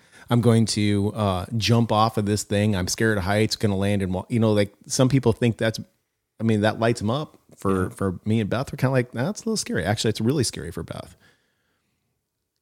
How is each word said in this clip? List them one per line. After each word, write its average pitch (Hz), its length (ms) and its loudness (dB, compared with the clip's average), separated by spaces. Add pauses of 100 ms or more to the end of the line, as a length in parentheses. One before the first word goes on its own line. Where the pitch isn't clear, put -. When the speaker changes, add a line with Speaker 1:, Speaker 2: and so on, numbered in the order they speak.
(300)
Speaker 1:
I'm 120 120 4
going 113 260 4
to, 104 460 0
uh, 95 320 -2 (100)
jump 113 360 2
off 110 260 2
of 107 80 -2
this 101 180 0
thing. 104 320 0
I'm 90 120 -2
scared 110 300 0
of 90 80 -4
heights, 104 300 0
gonna 101 220 -2
land 101 240 0
in 92 120 -2
wa-," 92 160 -4
you 120 100 0
know, 110 140 4
like, 104 200 0 (140)
some 131 220 2
people 127 240 2
think 117 240 0
that's, 113 220 -2 (600)
I 110 40 -8
mean, 110 180 2
that 104 180 0
lights 117 220 0
'em 104 80 -2
up. 143 280 -6 (200)
For, 95 260 0
Speaker 2:
Yeah. 92 60 -2
Speaker 1:
for 95 360 -4
me 110 160 2
and 98 80 -2
Beth, 110 240 -4
we're 151 40 -12
kinda 131 140 0
like, 131 200 0
"That's 135 300 -6
a - 40 -10
little 220 120 -2
scary." 110 280 -4
Actually, 107 240 0
it's 107 120 -4
really 127 220 0
scary 78 280 -6
for 82 120 -10
Beth. - 320 -14 (1500)